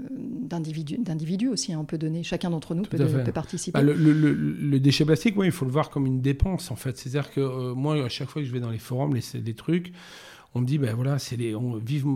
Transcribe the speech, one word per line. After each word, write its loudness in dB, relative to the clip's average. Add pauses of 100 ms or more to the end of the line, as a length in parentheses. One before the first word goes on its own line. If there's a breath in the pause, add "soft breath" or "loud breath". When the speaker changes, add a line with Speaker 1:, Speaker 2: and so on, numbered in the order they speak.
(480)
Speaker 1:
d'individus, -4
d'individus -2
aussi, -2
hein, -2
on -4
peut -6
donner, -2
chacun -2
d'entre -2
nous -2
Speaker 2:
Tout -8
Speaker 1:
peut 2
Speaker 2:
à 4
Speaker 1:
de-, 2
Speaker 2:
fait. 2
Speaker 1:
peut 0
participer. -4
Speaker 2:
Bah, 4
le, 6
le, 8
le, 6
le 0
déchet 6
plastique, 4
ouais, 4
il 4
faut -4
le 0
voir 2
comme 0
une 0
dépense, 0
en -4
fait. -6
C'est-à-dire -4
que, 0
euh, -2
moi, 0
à -2
chaque -6
fois -6
que -2
je -6
vais -2
dans -4
les -4
forums, -2
les, -2
les -4
trucs, -2 (640 loud breath)
on 0
me 2
dit, 2
ben 0
voilà, 0
c'est -6
les, -2
on, -4
vive, -2